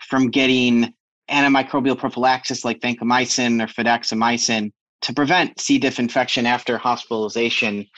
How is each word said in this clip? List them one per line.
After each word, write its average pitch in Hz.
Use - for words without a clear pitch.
from 131
getting 123
antimicrobial 139
prophylaxis 127
like 117
vancomycin 120
or 107
fidaxomicin 117
to -
prevent 147
C. 139
diff 127
infection 123
after 120
hospitalization. 113